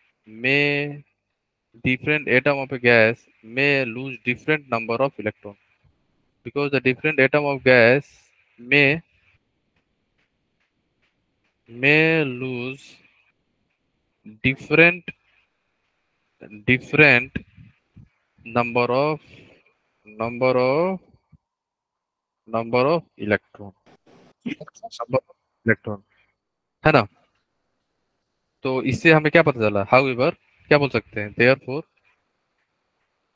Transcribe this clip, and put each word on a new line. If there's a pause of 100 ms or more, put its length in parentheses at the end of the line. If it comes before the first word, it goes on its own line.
(260)
may, (800)
different
atom
of
a
gas (240)
may
lose
different
number
of
electron, (840)
because
the
different
atom
of
gas (540)
may, (2750)
may
lose (1500)
different (1600)
different (1120)
number
of, (840)
number
of, (1500)
number
of (140)
electron, (720)
number
of (300)
electron, (840)
है
ना? (1600)
तो
इससे
हमें
क्या
पता
चला?
However, (360)
क्या
बोल
सकते
हैं?
Therefore, (1500)